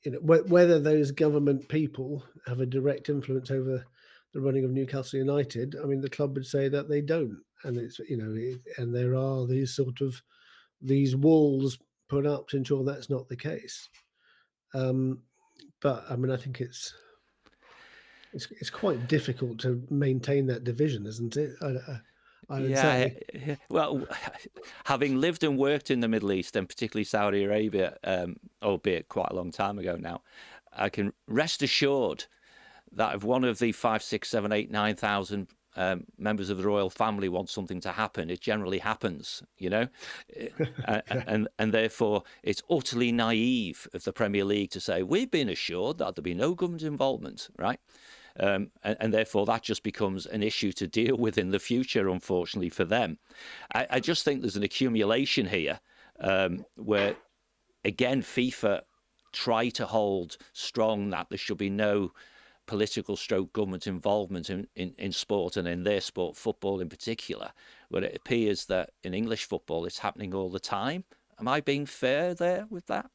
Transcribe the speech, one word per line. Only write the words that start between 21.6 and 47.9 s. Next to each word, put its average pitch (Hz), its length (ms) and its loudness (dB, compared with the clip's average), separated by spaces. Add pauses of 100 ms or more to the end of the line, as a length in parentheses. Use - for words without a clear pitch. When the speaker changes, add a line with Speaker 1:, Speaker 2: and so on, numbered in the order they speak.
Speaker 1:
I, 151 60 -4
I, 127 340 -6 (480)
I 139 100 -4
would 135 120 0
Speaker 2:
Yeah, 131 100 4
Speaker 1:
say. 127 380 4 (140)
Speaker 2:
yeah. 139 220 -6 (140)
Well, 151 360 0 (400)
<laughs> - 400 -18
having 135 360 2
lived 160 220 2
and 143 140 2
worked 139 340 2
in 127 80 4
the 117 80 2
Middle 104 240 2
East, 95 240 0
and 95 120 0
particularly 107 380 -4
Saudi 101 380 2
Arabia, 101 600 2
um, 90 320 -2 (280)
albeit 92 460 0
quite 92 200 -2
a - 60 -6
long 87 160 -4
time 101 260 -2
ago 90 180 -4
now, 85 280 -8 (520)
I 104 140 0
can 101 240 -2 (140)
rest 143 340 0
assured 135 640 2 (720)
that 104 200 2
if 101 80 -6
one 127 200 2
of 120 160 2
the 117 120 4
five, 110 320 0
six, - 260 -6
seven, 104 220 0
eight, 107 180 0
nine 104 260 0
thousand, 101 520 -2 (280)
um, 92 280 0 (160)
members 101 320 -2
of 95 80 -2
the 95 80 0
royal 101 220 2
family 101 400 0
wants 90 220 -4
something 92 300 -6
to 90 100 -6
happen, 95 380 -4
it 90 100 -4
generally 98 380 -2
happens, 92 640 -4 (160)
you 92 120 -4
know, 110 180 2 (240)
Speaker 1:
<laughs> - 260 -16
Speaker 2:
a-, 120 720 -2
a-, 104 200 -4
and, 107 180 2 (100)
and 107 160 0
therefore 110 500 2 (200)
it's - 260 -2
utterly 123 420 2
naive 117 840 0
of 90 100 -8
the 95 100 -4
Premier 101 300 2
League 101 280 2
to 95 80 -8
say, 90 220 0
"We've 180 300 0
been 143 180 2
assured 92 480 -2
that 98 180 -2
there'll 76 80 -8
be 85 120 -2
no 139 180 2
government 175 300 -4
involvement," 135 760 -2
right? 107 220 -2 (600)